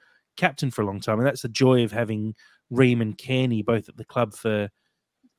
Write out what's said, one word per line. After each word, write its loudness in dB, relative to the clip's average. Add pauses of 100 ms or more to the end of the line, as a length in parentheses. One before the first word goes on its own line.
(360)
captain -2
for -2
a 0
long -4
time. -2
And 0
that's -2
the -8
joy 4
of -6
having -4 (340)
Ream 4
and -4
Cairney -2
both -2
at -20
the -14
club -2
for -4 (680)